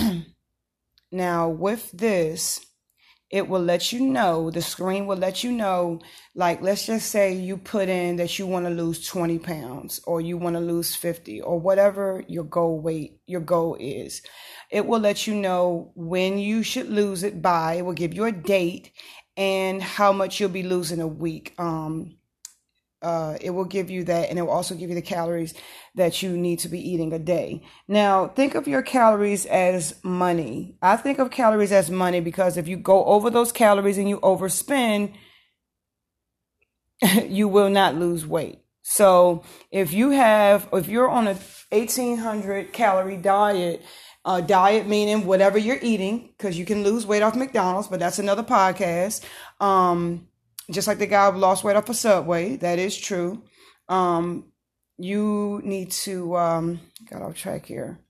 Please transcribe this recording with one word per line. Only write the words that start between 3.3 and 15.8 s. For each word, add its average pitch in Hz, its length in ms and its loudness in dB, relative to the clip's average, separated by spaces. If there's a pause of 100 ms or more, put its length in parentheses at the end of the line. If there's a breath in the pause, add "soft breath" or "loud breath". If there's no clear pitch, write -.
will 185 140 0
let 175 300 0
you 240 80 -4
know, 196 500 0
the 165 140 -4
screen 190 420 -4
will 196 120 -4
let 185 260 -4
you 247 80 -4
know, 180 480 -2 (340 loud breath)
like, 175 280 0
let's 196 260 -2
just 220 240 -4
say 196 220 2
you 185 240 -6
put 190 300 -4
in 175 280 0
that 170 240 -4
you 196 80 -6
wanna 175 240 -2
lose 170 340 -4
twenty 170 320 -2
pounds 147 720 -10
or 165 140 -2
you 175 160 -6
wanna 170 220 -4
lose 170 360 -4
fifty 165 440 -8
or 170 200 -4
whatever 190 680 2
your 170 160 -6
goal 165 360 -2
weight, 160 480 -6
your 180 140 -6
goal 165 380 0
is. 120 440 -10 (480 loud breath)
It 208 160 -2
will 226 120 2
let 208 280 0
you 214 80 -2
know 180 600 -2